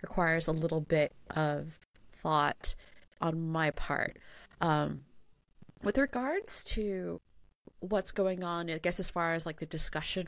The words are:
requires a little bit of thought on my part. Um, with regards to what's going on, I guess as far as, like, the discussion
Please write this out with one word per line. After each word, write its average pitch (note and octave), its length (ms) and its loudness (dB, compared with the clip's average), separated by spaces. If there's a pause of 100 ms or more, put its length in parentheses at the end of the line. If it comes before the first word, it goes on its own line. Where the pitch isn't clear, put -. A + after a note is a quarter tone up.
requires E3 460 2
a E3 60 0
little D#3+ 280 0
bit D3+ 300 2 (240)
of D3+ 420 -2 (360)
thought D3+ 600 0 (480)
on E3 180 0 (120)
my D#3+ 200 2
part. - 460 -4 (440)
Um, D3 400 2 (840)
with G#3 160 0
regards C#4 640 0 (120)
to F#3 440 -4 (600)
what's F#3+ 320 0
going F#3 320 0
on, E3+ 280 -4
I D#3+ 80 -4
guess F3 200 2
as F#3 120 6
far E3 220 0
as, E3 120 -2
like, D#3 140 -6
the D#3 80 -6
discussion D#3+ 600 0